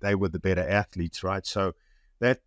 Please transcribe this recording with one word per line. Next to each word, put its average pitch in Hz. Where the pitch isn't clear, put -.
they 101
were 98
the 85
better 90
athletes, 92
right? 95
So 95
that, 127